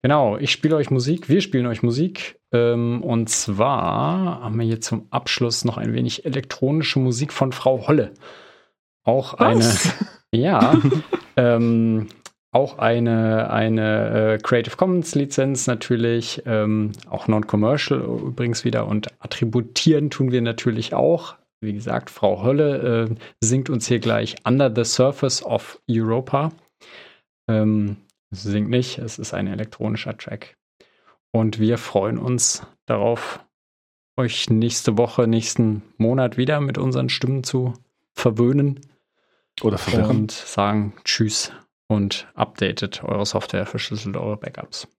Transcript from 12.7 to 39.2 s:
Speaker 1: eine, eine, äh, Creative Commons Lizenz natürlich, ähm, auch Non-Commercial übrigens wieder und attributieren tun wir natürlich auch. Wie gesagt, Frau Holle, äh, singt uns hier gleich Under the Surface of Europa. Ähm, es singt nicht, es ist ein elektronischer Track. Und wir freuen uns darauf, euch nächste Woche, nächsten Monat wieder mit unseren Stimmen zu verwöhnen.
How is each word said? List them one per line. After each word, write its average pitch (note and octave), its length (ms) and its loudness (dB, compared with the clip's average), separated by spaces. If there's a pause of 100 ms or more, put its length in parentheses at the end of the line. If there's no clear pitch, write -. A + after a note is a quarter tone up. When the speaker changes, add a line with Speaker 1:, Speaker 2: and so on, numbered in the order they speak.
Speaker 1:
eine, A2+ 720 2
eine, A2 840 2
äh, G#2+ 80 0
Creative A#2 340 0
Commons F3+ 400 0
Lizenz C#3 520 0
natürlich, A#2 800 -2
ähm, G#2+ 460 0 (160)
auch - 180 -6
Non-Commercial A2 720 2
übrigens A#2+ 680 -4
wieder A#2+ 220 0
und G#2 200 -2 (120)
attributieren B2+ 880 0
tun C3 220 0
wir B2 100 2
natürlich A#2 540 -2
auch. - 400 2 (260)
Wie G#2+ 120 -6
gesagt, A#2 360 -6
Frau F#2+ 320 0
Holle, B2+ 680 2
äh, A2+ 40 -4 (280)
singt B2+ 260 0
uns B2 180 -2
hier A#2+ 120 2
gleich A2 460 -2
Under B2+ 280 4
the A#2 120 0
Surface C3 580 0
of - 360 -4 (120)
Europa. B2 600 0 (1000)
Ähm, G#2+ 480 2 (340)
es G2 120 -14
singt G#2 260 0
nicht, B2 300 -2
es A2+ 180 -10
ist - 160 -10
ein F#2+ 140 -4
elektronischer A2 680 -6
Track. - 400 -14 (720)
Und A2 280 0
wir A2+ 180 2
freuen G#2+ 400 0
uns - 460 -2 (220)
darauf, A2+ 540 -2 (800)
euch A#2+ 320 -2
nächste A2+ 480 2
Woche, A#2 300 2
nächsten A2 560 0 (140)
Monat B2 400 2
wieder C#3+ 220 2
mit C#3 180 -2
unseren C3 320 0
Stimmen C3 340 -2
zu B2+ 300 -2 (400)
verwöhnen. C3+ 640 2 (840)